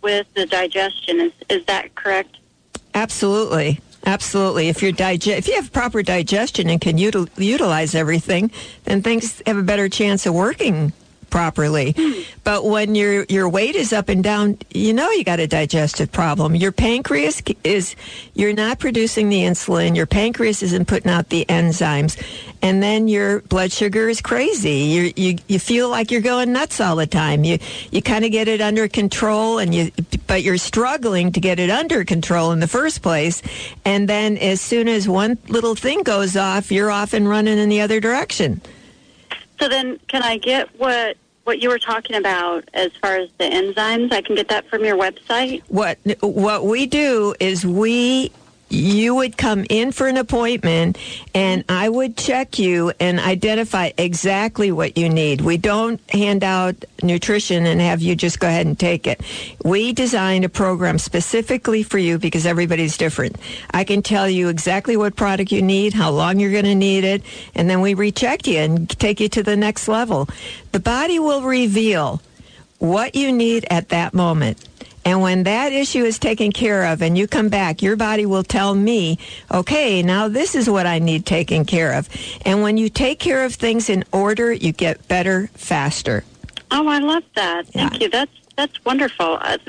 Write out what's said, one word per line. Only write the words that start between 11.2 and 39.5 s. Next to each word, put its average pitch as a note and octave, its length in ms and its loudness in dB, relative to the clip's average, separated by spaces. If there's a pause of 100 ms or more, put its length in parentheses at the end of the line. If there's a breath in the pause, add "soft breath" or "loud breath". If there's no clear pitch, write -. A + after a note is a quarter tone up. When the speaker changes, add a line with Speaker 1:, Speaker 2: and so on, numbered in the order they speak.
Speaker 2:
properly. D3+ 680 0
Speaker 1:
Hmm. D4 220 0 (240 loud breath)
Speaker 2:
But G#3 200 0
when G#3+ 300 2
your, G3+ 340 2
your F#3+ 200 2
weight G3 260 0
is C#4+ 180 0
up G#3 160 0
and F#3+ 140 2
down, G#3 360 2 (120)
you G#3+ 240 0
know D4+ 160 2
you F#4+ 140 2
got F3 160 0
a D#3 80 0
digestive D3+ 640 0
problem. D#3 420 0
Your F3+ 160 2
pancreas C#4 720 0
c-, - 200 -4
is, F#3+ 320 0 (380 loud breath)
you're G#3 200 2
not G#3+ 240 0
producing A3+ 500 0
the G3 120 2
insulin. E3+ 560 0
Your E3 100 0
pancreas A3 560 0
isn't F3+ 240 0
putting F#3 240 0
out E3+ 180 0
the E3+ 200 0
enzymes. D#3 680 0 (460 loud breath)
And F#3+ 180 2
then A3 280 2
your G3+ 320 0
blood F#3 320 0
sugar G#3+ 360 0
is A3+ 120 -2
crazy. B3 500 -2
You're, D3+ 460 0
you, F#3 220 0 (100)
you G3 100 2
feel A#3+ 320 0
like A3+ 220 -2
you're A#3+ 80 2
going B3 320 0
nuts C#4 280 -2
all D#3+ 140 0
the D#3+ 140 0
time. D3 340 0
You, E3 160 2 (320 loud breath)
you - 100 0
kinda A3 280 0
get G#3+ 180 0
it A3 140 2
under G#3+ 260 2
control, G#3+ 720 0
and F3 160 0
you, E3+ 160 0 (380)
but F#3+ 160 0
you're F#3 140 2
struggling A3 760 0
to F3+ 80 -2
get F3+ 180 0
it F3+ 120 2
under C#4 340 0
control E3+ 480 0
in E3 80 2
the E3 80 0
first D4+ 340 0
place. E3 400 0 (420 loud breath)
And G3+ 240 2
then G#3 300 0
as F#3+ 220 0
soon A#3 260 0
as G#3+ 220 2
one G#3 300 2 (100)
little A3+ 260 0
thing C#4+ 280 -2
goes G3 340 0
off, G3 340 0
you're G#3 200 2
off G3+ 220 -2
and G#3 160 2
running G#3+ 300 2
in G#3 100 4
the G#3 120 4
other G#3+ 180 2
direction. A3 640 -2 (960 loud breath)